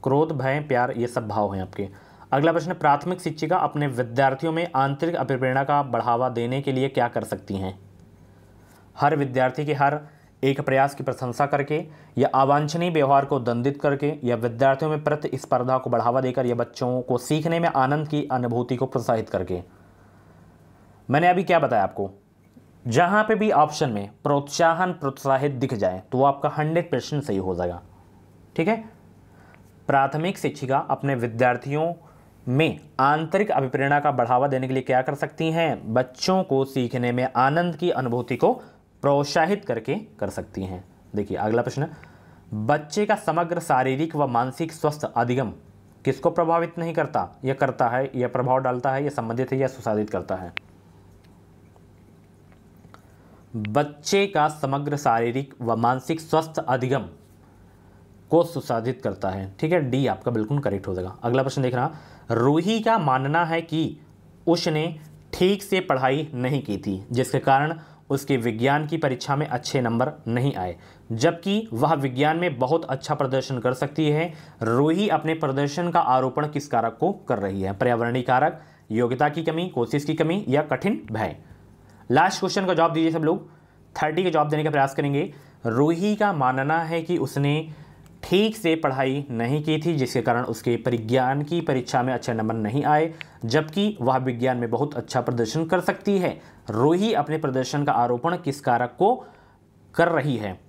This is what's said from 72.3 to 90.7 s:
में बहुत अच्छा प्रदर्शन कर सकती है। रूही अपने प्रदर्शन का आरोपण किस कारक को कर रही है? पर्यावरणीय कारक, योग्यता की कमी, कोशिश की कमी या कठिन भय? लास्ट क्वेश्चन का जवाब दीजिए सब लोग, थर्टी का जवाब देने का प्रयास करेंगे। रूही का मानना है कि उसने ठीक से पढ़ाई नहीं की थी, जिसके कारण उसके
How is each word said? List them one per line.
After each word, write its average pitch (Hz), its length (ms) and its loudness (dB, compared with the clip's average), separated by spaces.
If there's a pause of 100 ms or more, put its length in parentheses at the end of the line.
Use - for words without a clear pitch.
में 170 220 -2
बहुत 151 260 0
अच्छा 135 300 -4
प्रदर्शन 131 440 -2
कर 127 160 0
सकती 151 340 -2
है। 160 240 0 (300)
रूही 151 460 2
अपने 156 260 0
प्रदर्शन 143 560 -2
का 170 100 2
आरोपण 131 480 2
किस 151 200 -6
कारक 113 320 0
को 180 120 2 (160)
कर 117 100 0
रही 98 240 -2
है? 98 100 -2
पर्यावरणीय 120 500 0
कारक, 131 380 2 (300)
योग्यता 123 380 2
की 156 140 -4
कमी, 165 260 -2
कोशिश 143 360 -2
की 156 100 -2
कमी 165 340 0
या 139 160 2
कठिन - 460 -4
भय? 107 260 -4 (720)
लास्ट 170 300 2
क्वेश्चन 190 260 -2
का 180 80 2
जवाब 165 180 4
दीजिए 160 180 2
सब 160 140 -2
लोग, 165 220 0 (480)
थर्टी 156 300 0
का 180 60 2
जवाब 156 180 2
देने 151 160 0
का 156 60 0
प्रयास 139 240 2
करेंगे। 143 380 -2 (340)
रूही 165 500 2
का 208 160 2
मानना 139 500 2
है 165 200 -2
कि 170 160 -2
उसने 143 500 0 (540)
ठीक 214 340 2
से 165 200 0
पढ़ाई 135 540 -2
नहीं 123 320 -2
की 156 160 0
थी, 160 180 -2
जिसके 127 260 0
कारण 120 220 2
उसके 117 300 -2 (120)